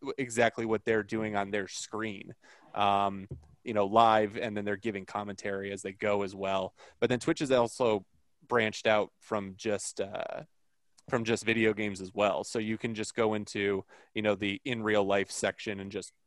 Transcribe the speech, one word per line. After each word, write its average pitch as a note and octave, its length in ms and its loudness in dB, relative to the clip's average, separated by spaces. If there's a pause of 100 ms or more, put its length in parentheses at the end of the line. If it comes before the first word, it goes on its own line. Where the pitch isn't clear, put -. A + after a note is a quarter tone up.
(180)
exactly A#2 460 0
what A2 220 0
they're A2 160 2
doing G#2+ 340 -4
on G2+ 140 0
their G2+ 180 -4
screen, - 680 -10 (400)
um, G2+ 520 0 (360)
you B2 100 -6
know, G#2 140 4
live, A2 500 6
and A2 180 -4
then G#2 100 -4
they're G#2 100 0
giving G2 300 -6
commentary G2 680 -6
as G2 100 -8
they G2 120 -8
go G2+ 280 0
as G2 140 -6
well. F#2+ 400 -4 (240)
But A#2 100 2
then B2 100 2
Twitch - 220 0
is C3+ 100 0
also A#2 540 4 (420)
branched A2 380 0
out G#2+ 320 4
from G2 400 -6
just, G#2+ 440 -4
uh, G2 420 -6 (680)
from A#2+ 140 0
just A2 220 0
video A2 280 4
games G2+ 280 -4
as F#2 120 -10
well. G2 300 2
So - 160 -4
you A2 180 -2
can A#2 160 -6
just G#2+ 220 -6
go A2 180 2
into, G2+ 520 -2 (280)
you G#2+ 80 -4
know, G#2+ 140 2
the G2+ 300 -4
in A#2+ 180 -4
real G#2+ 200 4
life G2 280 0
section G2+ 480 -4
and G2 120 -10
just G2 200 -10 (160)